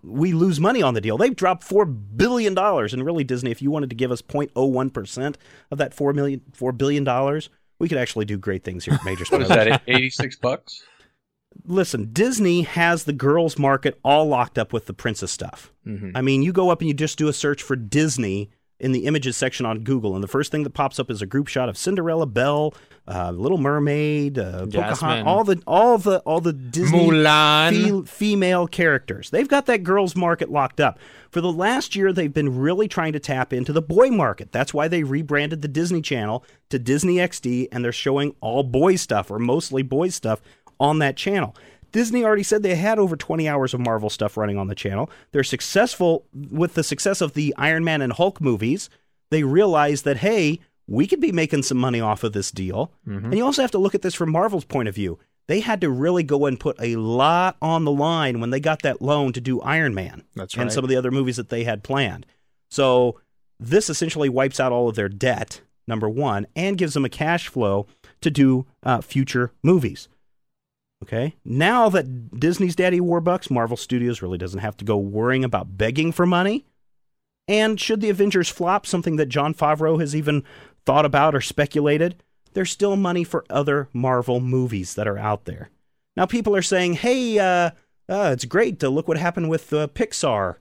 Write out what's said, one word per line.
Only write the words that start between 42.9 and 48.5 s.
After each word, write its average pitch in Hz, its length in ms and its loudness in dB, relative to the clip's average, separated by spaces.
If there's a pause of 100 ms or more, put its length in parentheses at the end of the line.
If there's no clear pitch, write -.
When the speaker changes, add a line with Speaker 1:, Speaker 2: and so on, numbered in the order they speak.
Speaker 1:
over 175 180 2
twenty 160 320 -2
hours 135 240 0
of 123 80 -4
Marvel 110 300 0
stuff - 260 -4
running 104 220 -2
on 98 80 -4
the 101 80 -6
channel. 104 340 -4 (240)
They're 143 100 2
successful 180 840 0 (240)
with 165 240 -2
the 165 80 0
success 190 400 -2
of 151 100 -2
the 151 240 -2
Iron 160 280 0
Man 156 180 0
and 123 100 -2
Hulk 180 300 0
movies. 123 480 -2 (400)